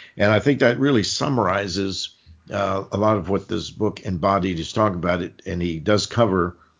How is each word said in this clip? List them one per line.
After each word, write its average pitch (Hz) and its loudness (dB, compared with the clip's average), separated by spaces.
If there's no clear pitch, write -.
And 104 4
I 104 4
think 139 2
that 120 4
really 135 4
summarizes, 98 -2
uh, 98 -2
a - -4
lot 107 4
of 82 -6
what 101 -2
this 92 -6
book 101 -4
Embodied 95 0
is 80 -8
talking 101 0
about. 87 -2
It, - -10
and 87 -6
he 85 -2
does 104 0
cover 92 2